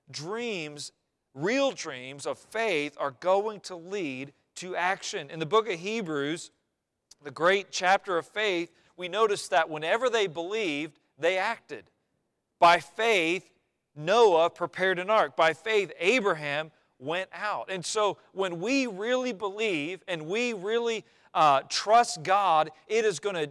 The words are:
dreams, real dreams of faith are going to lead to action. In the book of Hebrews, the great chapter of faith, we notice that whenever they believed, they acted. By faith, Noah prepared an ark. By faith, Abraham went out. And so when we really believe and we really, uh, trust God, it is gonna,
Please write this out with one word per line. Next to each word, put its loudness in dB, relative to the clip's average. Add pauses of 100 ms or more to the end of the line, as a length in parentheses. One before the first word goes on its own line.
(100)
dreams, -10 (400)
real 0
dreams -12
of -6
faith -2
are -4
going 0
to -14
lead -8 (220)
to -8
action. -4
In -12
the -4
book 2
of -4
Hebrews, -4 (720)
the -12
great 2
chapter 2
of -6
faith, -2 (280)
we -10
notice 0
that 2
whenever 0
they 0
believed, -4 (200)
they 0
acted. -8 (680)
By 8
faith, 0 (440)
Noah 6
prepared -2
an -4
ark. 2
By 4
faith, -2
Abraham 0 (280)
went -6
out. -8
And -6
so 0 (140)
when -4
we 0
really -4
believe -4
and -6
we -2
really, -2 (280)
uh, 6
trust 2
God, 4 (180)
it 2
is 0
gonna, -4